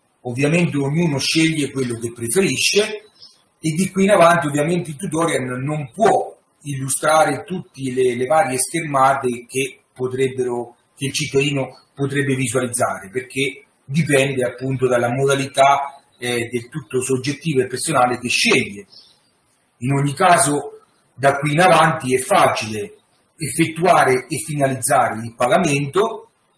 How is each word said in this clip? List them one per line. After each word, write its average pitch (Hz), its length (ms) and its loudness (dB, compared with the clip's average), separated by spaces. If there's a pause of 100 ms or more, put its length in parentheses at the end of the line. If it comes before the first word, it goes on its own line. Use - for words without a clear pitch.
(220)
Ovviamente 143 540 0
ognuno 143 420 0
sceglie 160 520 0
quello 120 280 -4
che 117 140 -8
preferisce 180 1000 0 (500)
e 156 100 -2
di 170 200 -2
qui 190 140 2
in 190 80 4
avanti 170 340 6
ovviamente 160 440 -2
il 147 60 -12
tutorial 156 460 -2 (200)
non 151 300 -6
può - 400 2 (300)
illustrare 143 840 0
tutte 135 480 -8
le, 127 220 2
le 123 100 -2
varie 135 340 2
schermate 135 880 0
che 135 360 -6 (100)
potrebbero, 127 840 -4 (200)
che 135 100 -6
il 135 60 -4
cittadino 139 680 -2 (100)
potrebbe 139 420 -2
visualizzare, 127 760 -4
perché 135 560 -8 (180)
dipende 135 600 0
appunto 131 440 -2
dalla 120 240 2
modalità, 139 880 0 (140)
eh, 120 340 -4
del 117 200 -6
tutto 131 320 -6
soggettiva 131 640 -2
e - 20 -6
personale 123 520 0
che 123 100 -6
sceglie. 104 580 0 (920)
In 131 140 -4
ogni 139 220 0
caso, 170 560 4 (420)
da 139 260 2
qui 147 140 -2
in 156 80 2
avanti 160 540 4
è 127 40 4
facile - 800 0 (400)
effettuare 160 880 2
e 160 180 -6
finalizzare 131 800 0
il - 120 -12
pagamento 143 960 0 (260)